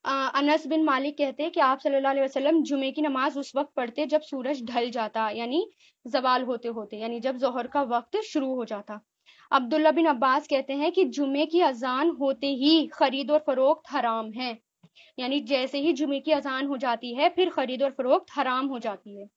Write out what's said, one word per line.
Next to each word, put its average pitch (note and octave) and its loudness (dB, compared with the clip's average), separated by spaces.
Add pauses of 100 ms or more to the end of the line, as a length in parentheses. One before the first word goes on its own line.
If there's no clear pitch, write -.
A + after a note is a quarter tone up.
अ, C4+ -2
अनस D4 2
बिन D#4 2
मालिक C#4+ 0
कहते C#4 -2
हैं E4+ -4
कि E4+ -2
आप C4+ 4
सल्लल्लाहु C4+ 2
अलैहि C4+ 2
वसल्लम C#4+ 2
जुमे C4+ -2
की D4+ -4
नमाज C4+ 0
उस C#4 -8
वक्त D4 -2
पढ़ते B3 -2
जब D4+ 2
सूरज C4+ -6
ढल A#3+ -2
जाता, A3 -2
यानी A#3+ -2 (380)
जवाल B3+ 2
होते A#3+ -4
होते, A3 -8
यानी A#3 -6
जब B3+ -2
जोहर B3 -2
का C#4+ 0
वक्त A#3+ -2
शुरू C4+ -2
हो A#3+ -4
जाता। G#3 -10 (520)
अब्दुल्ला D4+ 4
बिन E4 4
अब्बास C#4 2
कहते C4+ -2
हैं D4+ 0
कि F#4 2
जुमे C#4 0
की E4 2
अजान C4 2
होते C4+ -2
ही C#4+ 4
खरीद C4+ 0
और D4+ 4
फरोख्त C#4 2
हराम A3+ -2
है, A#3 -6 (640)
यानी C4 0
जैसे C4 0
ही D#4+ 2
जुमे C#4 0
की D4 -2
अजान C#4 0
हो C#4 -4
जाती A#3+ -4
है D4+ 2
फिर F4 2
खरीद B3+ -2
और C#4 0
फरोख्त C4+ 0 (100)
हराम C4 -2
हो C4 -6
जाती G3+ -10
है। G3+ -16